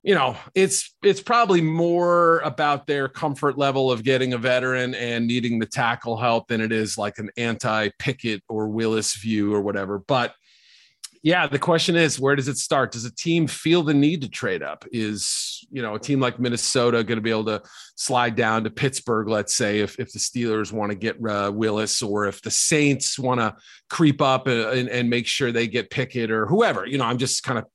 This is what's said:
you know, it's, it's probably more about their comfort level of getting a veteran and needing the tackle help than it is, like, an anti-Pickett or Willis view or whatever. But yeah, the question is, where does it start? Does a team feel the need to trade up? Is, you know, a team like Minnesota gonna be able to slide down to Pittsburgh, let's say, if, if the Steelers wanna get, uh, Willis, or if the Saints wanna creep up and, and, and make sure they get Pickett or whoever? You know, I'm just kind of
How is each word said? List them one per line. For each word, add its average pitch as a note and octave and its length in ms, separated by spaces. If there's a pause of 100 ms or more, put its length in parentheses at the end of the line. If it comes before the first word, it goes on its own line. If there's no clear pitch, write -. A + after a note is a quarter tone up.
you G3 120
know, B2+ 200 (200)
it's, F#3 480
it's G3 180
probably F#3+ 400
more E3+ 760
about D3 480
their C#3 200
comfort C#3+ 500
level C3+ 340
of A2+ 120
getting B2+ 300
a B2 40
veteran B2+ 580
and A#2+ 320
needing A#2 320
the A2+ 60
tackle A#2 520
help A#2 300
than A2+ 140
it A2 100
is, A2 260
like, G#2 200
an G#2+ 200
anti-Pickett A2 1120
or G#2+ 180
Willis A2 480
view G#2+ 380
or G#2 80
whatever. G2+ 380
But A#2+ 340 (920)
yeah, E3+ 220
the C#3 140
question E3+ 360
is, D#3 240
where C#3 160
does C3+ 120
it C3+ 100
start? C3+ 340
Does A#2 140
a A#2 80
team E3 320
feel E3 380
the D3+ 100
need D3 280
to B2 60
trade F#2 360
up? D2 280
Is, - 800
you C3 120
know, G#2+ 100
a G#2+ 60
team C#3 200
like B2 200
Minnesota A#2+ 640
gonna A2+ 180
be A2+ 80
able A2 160
to G#2+ 160 (340)
slide A#2+ 400
down A2+ 280
to A2 80
Pittsburgh, A2+ 580
let's G#2+ 240
say, G#2+ 280
if, G2+ 180
if A#2+ 120
the - 60
Steelers A2 540
wanna G#2 240
get, G#2+ 280
uh, G#2 300
Willis, G#2+ 480
or G#2 240
if G2 160
the A2 80
Saints C#3+ 720
wanna B2 360 (320)
creep D3 320
up C3 280
and, A#2+ 140
and, B2 280
and A#2+ 220
make A#2+ 160
sure B2+ 240
they A#2 160
get A2+ 240
Pickett A#2+ 400
or A2 160
whoever? D#3+ 400
You C#3 100
know, C3 80
I'm A#2 140
just - 240
kind B2 160
of A2 160